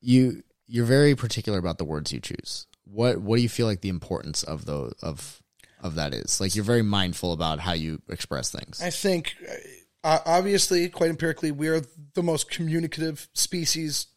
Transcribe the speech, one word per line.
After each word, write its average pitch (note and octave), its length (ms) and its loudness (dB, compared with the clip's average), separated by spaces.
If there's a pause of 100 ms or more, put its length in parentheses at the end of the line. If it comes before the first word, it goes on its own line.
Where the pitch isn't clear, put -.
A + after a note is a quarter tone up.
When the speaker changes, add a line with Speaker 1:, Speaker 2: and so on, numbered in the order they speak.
Speaker 1:
you, B2+ 420 6 (240)
you're A#2 200 0
very C#3+ 280 6
particular G#2+ 440 -2
about E2+ 180 -2
the F2 80 -4
words D2+ 280 -4
you A#1+ 80 -6
choose. - 460 -10 (180)
What, A2 360 0
what A2 160 2
do B2 60 6
you A#2 80 2
feel A#2 160 0
like G2+ 160 0
the F#2+ 80 -2
importance D#2+ 520 -4
of D2+ 220 -8
the, D2 280 -6 (100)
of, - 400 -10 (400)
of E2+ 140 -8
that D2 180 -2
is? - 260 -2
Like, F#2+ 140 -2
you're G#2 100 -2
very A#2 180 4
mindful F#2+ 520 0
about D#2+ 260 -2
how F2+ 140 -2
you D#2+ 340 -4
express - 420 -6
things. - 300 -12
Speaker 2:
I F3 80 -4
think, F3+ 480 -2 (680)
uh, D#3+ 200 4
obviously, F3+ 640 4
quite E3 220 2
empirically, D#3+ 400 -2
we D3 180 -2
are D#3+ 140 2 (320)
the F3+ 80 0
most E3 280 0
communicative D#3+ 840 -2
species D#3+ 720 -2 (100)